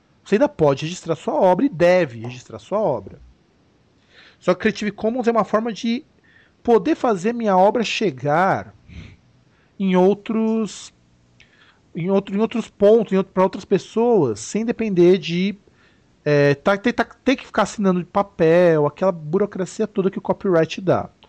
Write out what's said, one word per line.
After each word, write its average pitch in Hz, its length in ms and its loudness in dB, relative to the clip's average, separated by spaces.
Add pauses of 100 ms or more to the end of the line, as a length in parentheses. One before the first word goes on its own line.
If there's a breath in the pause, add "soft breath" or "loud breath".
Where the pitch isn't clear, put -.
(240)
Você - 100 -2
ainda 214 140 2
pode 143 360 0
registrar 165 300 -8
sua - 200 -8
obra 196 300 2
e 285 40 2
deve 170 520 2
registrar 120 380 -14
sua - 200 -6
obra. 123 420 -4 (1160 soft breath)
Só - 140 -2
que 180 80 -2
Creative 208 320 -2
Commons 226 340 -4
é 233 40 2
uma 220 140 0
forma 233 280 -2
de 233 320 -4 (580 soft breath)
poder 240 320 2
fazer 220 380 -2
minha 220 240 0
obra 208 260 4
chegar 147 920 -2 (1040 loud breath)
em 190 180 0
outros, 214 960 -2 (1000 soft breath)
em 175 160 -4
outro, 196 240 0
em 196 60 0
outros 220 280 -4
pontos, 208 440 2
em 190 40 0
outro, 190 160 -2
pra 185 120 2
outras 190 200 -4
pessoas, 196 760 0
sem 214 240 -6
depender 202 540 2
de, 175 380 -4 (680 soft breath)
é, 143 320 4
tá, 202 200 0
ter, 226 160 -2
tá, 233 120 -2
ter - 320 -2
que - 100 -16
ficar - 160 -2
assinando 190 380 0
de 170 60 -10
papel, 170 800 2
aquela 190 260 -2
burocracia 185 720 -4
toda 190 240 -2
que 196 80 -10
o - 40 -12
copyright 170 580 0
dá. 131 280 -2 (200 soft breath)